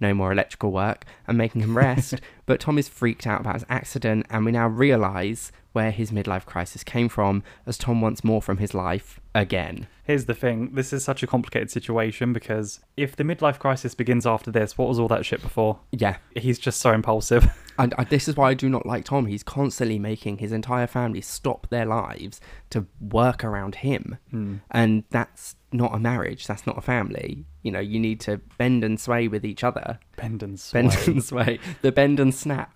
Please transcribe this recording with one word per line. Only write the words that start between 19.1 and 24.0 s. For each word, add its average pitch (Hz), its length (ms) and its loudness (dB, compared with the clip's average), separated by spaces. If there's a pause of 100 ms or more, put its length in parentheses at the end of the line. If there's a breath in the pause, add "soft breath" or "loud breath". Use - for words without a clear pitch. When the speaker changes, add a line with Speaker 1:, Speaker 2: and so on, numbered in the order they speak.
Speaker 1:
He's 104 160 -4
constantly 123 560 -2
making 104 400 -6
his 110 140 -6
entire 123 340 -2
family 120 340 -2
stop - 500 -6
their 120 140 0
lives 110 560 -4 (300 loud breath)
to 104 160 -2 (140)
work 117 420 2
around 101 320 -4
him. - 420 -4 (140)